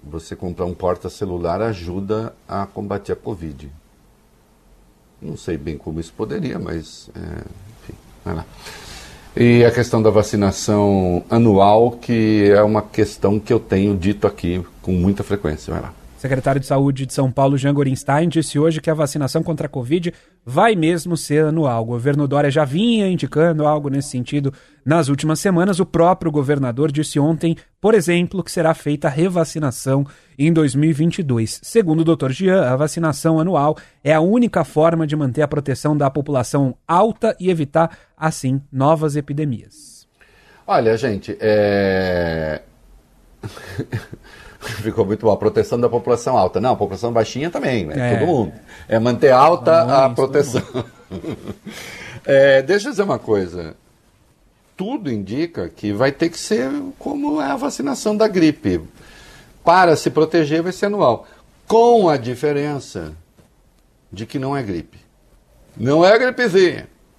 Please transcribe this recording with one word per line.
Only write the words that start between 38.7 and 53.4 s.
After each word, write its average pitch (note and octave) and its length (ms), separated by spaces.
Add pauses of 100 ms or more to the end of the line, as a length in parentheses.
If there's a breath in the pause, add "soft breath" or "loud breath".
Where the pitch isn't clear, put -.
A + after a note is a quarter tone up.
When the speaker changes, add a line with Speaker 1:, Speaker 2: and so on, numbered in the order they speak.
Speaker 2:
novas D3 440
epidemias. C#3+ 920 (580 soft breath)
Speaker 1:
Olha, A2+ 320
gente, G#2 420
é F#2+ 1200 (800)
<laughs> - 400 (880 loud breath)
<laughs> G#2+ 100
Ficou G#2 240
muito G#2 200
bom. G#2+ 60
A F#2+ 60
proteção G#2+ 420
da A#2+ 100
população A#2+ 480
alta. F#2 220
Não, B2 120
a A2 40
população G2 360
baixinha A#2+ 380
também, C3 360
né? B2 280
Speaker 2:
É. - 40
Speaker 1:
Todo D#3 100
mundo. A#2+ 260 (340 loud breath)
É A2+ 120
manter A#2+ 320
alta D#3+ 480
Speaker 2:
Todo B2 80
mundo, D3 60
Speaker 1:
a C3+ 160
Speaker 2:
todo B2 60
Speaker 1:
proteção. C3+ 460 (120)
Speaker 2:
mundo. B2 120 (260)
Speaker 1:
<laughs> - 440 (720 loud breath)
É, C3+ 360
deixa G3 240
eu D4 40
dizer G3+ 120
uma D#3+ 160
coisa. F2 560 (1000)